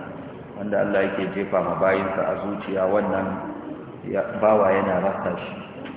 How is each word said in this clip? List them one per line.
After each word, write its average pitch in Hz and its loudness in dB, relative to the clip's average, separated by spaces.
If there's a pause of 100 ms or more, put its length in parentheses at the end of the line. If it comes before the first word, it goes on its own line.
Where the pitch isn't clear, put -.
(560)
wanda 101 0
Allah 101 4
yake 92 -2
jefa 95 0
ma 85 0
bayinsa 95 2
a 80 0
zuciya, 95 -2
wannan 95 2 (800)
ya, 98 0 (160)
bawa 104 6
yana 95 2
rasa 95 0
shi - -8 (440)